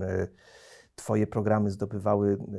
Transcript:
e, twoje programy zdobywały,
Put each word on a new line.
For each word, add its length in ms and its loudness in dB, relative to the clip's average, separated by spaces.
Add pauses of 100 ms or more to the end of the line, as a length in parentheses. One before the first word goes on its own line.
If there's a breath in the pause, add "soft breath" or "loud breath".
e, 260 -2 (680 loud breath)
twoje 320 0
programy 440 2
zdobywały, 680 0 (220)